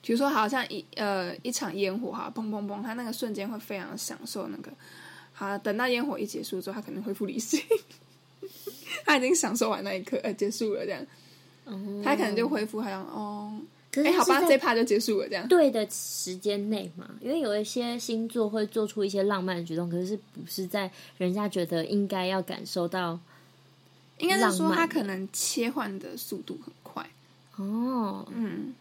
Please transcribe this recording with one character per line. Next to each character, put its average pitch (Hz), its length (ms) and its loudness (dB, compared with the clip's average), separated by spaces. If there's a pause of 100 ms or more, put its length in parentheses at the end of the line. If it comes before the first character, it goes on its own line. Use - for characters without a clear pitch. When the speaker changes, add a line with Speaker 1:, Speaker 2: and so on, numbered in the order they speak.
Speaker 1:
比 - 140 0
如 - 20 4
说 277 140 4
好 220 180 4
像 254 220 0
一， 208 120 -8 (120)
呃， 190 480 -2
一 247 100 -6
场 180 240 -4
烟 196 240 0
火 240 100 -4
哈， 226 240 -6
砰 220 140 -4
砰 208 160 -4
砰， 202 180 -6
他 226 120 -6
那 240 100 -6
个 226 80 -6
瞬 226 220 -4
间 196 120 -4
会 220 120 -6
非 214 180 -8
常 175 220 -8
享 - 260 -8
受 214 240 -6
那 - 100 -8
个， - 120 -12 (640)
好， 202 240 -4
等 208 180 -2
到 247 100 0
烟 247 180 2
火 294 140 -2
一 208 60 -2
结 214 180 -6
束 208 160 -6
之 180 120 -6
后， 202 40 -6
他 214 60 -6
可 214 120 -10
能 190 100 -6
恢 202 100 -4
复 202 140 -4
理 - 120 -4
性。 285 260 0
<laughs> - 1400 -6
他 302 140 6
已 - 20 4
经 254 140 6
享 226 200 2
受 233 140 2
完 202 160 -2
那 202 80 -2
一 190 100 -4
刻， 233 200 -4
呃， 220 100 0
结 - 180 0
束 220 220 -2
了 180 140 -2
这 202 40 -4
样。 156 140 -4 (600)
Speaker 2:
哦。 202 380 -8
Speaker 1:
他 285 140 4
可 311 60 2
能 208 120 2
就 233 140 4
恢 220 160 2
复 220 160 -4
好 226 80 -2
像， 190 140 -4
哦， 208 580 -8 (320)
Speaker 2:
可 277 100 2
是 302 100 6
他 359 80 8
是 349 60 8
在 262 80 8
Speaker 1:
哎， 269 40 6
好 - 20 6
吧， 349 80 6
这 302 60 10
一 269 40 8
趴 240 160 4
就 233 100 6
结 220 140 4
束 220 220 2
了 - 80 -2
这 - 60 -6
样。 185 140 -2
Speaker 2:
对 320 220 10
的 220 200 0
时 - 460 -6
间 202 340 0
内 190 260 -2
嘛， - 140 -14 (100)
因 - 100 -6
为 330 100 2
有 208 180 2
一 214 60 0
些 240 340 -2
星 226 300 -2
座 220 200 2
会 214 180 2
做 214 200 0
出 208 180 -2
一 196 40 2
些 196 160 2
浪 196 180 2
漫 185 140 0
的 175 80 -2
举 165 100 -6
动， 170 160 0
可 175 160 0
是 208 100 -2
不 - 300 -12
是 190 200 -4
在 190 240 -2 (280)
人 180 160 2
家 208 140 0
觉 180 180 0
得 165 200 0
应 202 200 2
该 185 200 0
要 190 140 2
感 - 240 -6
受 175 220 -2
到 170 320 -2 (1000)
Speaker 1:
应 320 100 2
该 381 100 6
是 196 180 6
说 320 160 4
他 330 140 4
可 320 160 2
能 202 60 0
Speaker 2:
浪 190 100 -2
漫 190 80 -4
的。 - 60 -10
Speaker 1:
切 - 380 0
换 214 280 -4
的 185 180 -10
速 - 220 -6
度 - 260 -8
很 - 80 -16 (100)
快。 - 260 -10 (480)
Speaker 2:
哦。 214 760 -2
Speaker 1:
嗯。 208 480 -4